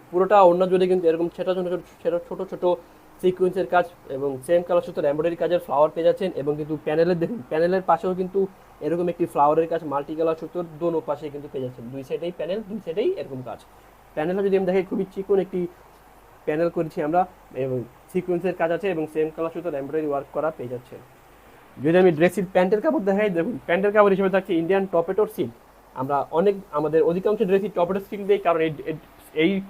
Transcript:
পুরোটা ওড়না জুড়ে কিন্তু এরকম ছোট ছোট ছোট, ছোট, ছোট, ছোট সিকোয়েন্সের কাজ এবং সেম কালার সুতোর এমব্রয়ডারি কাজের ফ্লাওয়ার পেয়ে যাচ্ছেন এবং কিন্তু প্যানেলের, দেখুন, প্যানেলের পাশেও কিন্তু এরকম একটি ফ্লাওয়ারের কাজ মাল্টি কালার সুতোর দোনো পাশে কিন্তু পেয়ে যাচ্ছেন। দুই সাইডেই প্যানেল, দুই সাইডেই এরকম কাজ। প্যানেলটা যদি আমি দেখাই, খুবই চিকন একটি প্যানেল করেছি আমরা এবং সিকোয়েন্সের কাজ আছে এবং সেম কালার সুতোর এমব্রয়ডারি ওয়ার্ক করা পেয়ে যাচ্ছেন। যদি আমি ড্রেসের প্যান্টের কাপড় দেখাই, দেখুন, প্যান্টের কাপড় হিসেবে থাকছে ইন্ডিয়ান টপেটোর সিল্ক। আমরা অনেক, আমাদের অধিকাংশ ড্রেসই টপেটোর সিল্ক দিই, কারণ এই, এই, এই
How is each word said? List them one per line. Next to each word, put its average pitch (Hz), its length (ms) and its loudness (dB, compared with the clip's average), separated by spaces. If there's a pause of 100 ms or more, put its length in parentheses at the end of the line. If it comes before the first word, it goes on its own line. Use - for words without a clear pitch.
(120)
পুরোটা 185 300 4
ওড়না 180 300 6
জুড়ে 185 160 4
কিন্তু 180 200 2
এরকম 165 280 2
ছোট 180 140 -8
ছোট 180 240 -2
ছোট, 175 80 -4 (220)
ছোট, 165 100 0 (140)
ছোট, 180 240 -10
ছোট - 140 -4 (560)
সিকোয়েন্সের 180 460 0
কাজ 180 180 2 (240)
এবং 139 200 -4 (160)
সেম 175 220 4
কালার 175 140 2
সুতোর 175 240 -4
এমব্রয়ডারি 156 300 0
কাজের 165 240 0
ফ্লাওয়ার 147 340 2
পেয়ে 170 140 0
যাচ্ছেন 175 280 2
এবং 143 200 -2
কিন্তু 151 300 -6
প্যানেলের, 165 340 2
দেখুন, 208 200 -4 (100)
প্যানেলের 175 400 0
পাশেও 185 260 0
কিন্তু 185 240 -4 (420)
এরকম 170 280 -2
একটি 170 160 -2
ফ্লাওয়ারের 156 420 4
কাজ 165 160 -4
মাল্টি 143 320 -6
কালার 160 240 0
সুতোর 170 260 -8 (140)
দোনো 165 260 -2
পাশে 151 240 -6
কিন্তু 143 220 -12
পেয়ে 131 140 -6
যাচ্ছেন। 127 260 -12
দুই 135 120 -10
সাইডেই 165 360 -6
প্যানেল, 175 200 -6 (100)
দুই 208 160 -8
সাইডেই 196 240 -2 (120)
এরকম 131 240 -10
কাজ। 107 140 -12 (560)
প্যানেলটা 180 280 -2
যদি 190 140 2
আমি 190 80 0
দেখাই, 180 240 0
খুবই 190 160 -4 (100)
চিকন 196 300 0
একটি 180 220 -4 (760)
প্যানেল 160 240 0
করেছি 165 380 -6
আমরা 170 140 2 (340)
এবং 127 280 -4 (280)
সিকোয়েন্সের 180 500 -2
কাজ 165 100 0
আছে 170 240 -4
এবং 156 80 -2 (100)
সেম 156 220 0
কালার 160 200 -4
সুতোর 170 260 -6
এমব্রয়ডারি 151 300 -4
ওয়ার্ক 139 240 -4
করা 147 220 -2
পেয়ে 123 160 -10
যাচ্ছেন। 120 260 -14 (840)
যদি 165 140 4
আমি 185 200 8
ড্রেসের 180 360 2
প্যান্টের 185 300 2
কাপড় 311 260 0
দেখাই, 202 200 2
দেখুন, 175 380 -2
প্যান্টের 190 280 2
কাপড় 202 200 8
হিসেবে 190 200 2
থাকছে 190 160 -2 (100)
ইন্ডিয়ান 190 220 2 (100)
টপেটোর 185 420 0
সিল্ক। 120 180 -4 (480)
আমরা 139 160 -2 (220)
অনেক, 196 160 4 (160)
আমাদের 151 320 2
অধিকাংশ 190 360 0 (100)
ড্রেসই 196 280 2
টপেটোর 190 320 0
সিল্ক 202 200 -10
দিই, 202 160 2
কারণ 170 160 2
এই, 160 100 0 (180)
এই, 160 60 -6 (480)
এই 190 260 2